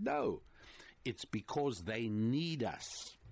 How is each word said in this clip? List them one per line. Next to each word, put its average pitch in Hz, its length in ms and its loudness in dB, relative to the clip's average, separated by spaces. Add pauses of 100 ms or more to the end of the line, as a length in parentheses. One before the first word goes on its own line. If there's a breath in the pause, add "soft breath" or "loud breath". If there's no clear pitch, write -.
No, 285 400 2 (600 loud breath)
it's - 200 -4
because 113 600 0
they 113 240 0
need 127 560 2
us. - 520 -6 (160)